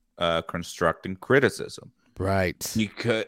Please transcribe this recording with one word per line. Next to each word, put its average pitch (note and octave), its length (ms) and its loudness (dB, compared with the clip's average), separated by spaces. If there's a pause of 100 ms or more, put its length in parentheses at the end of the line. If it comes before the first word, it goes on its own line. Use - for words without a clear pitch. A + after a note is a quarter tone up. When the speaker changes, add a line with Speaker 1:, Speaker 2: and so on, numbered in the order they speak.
(180)
Speaker 1:
uh, E2 260 2
constructive F2 760 -2
criticism. - 720 0 (260)
Speaker 2:
Right. F#2+ 600 -2
Speaker 1:
Becau-, A2 500 0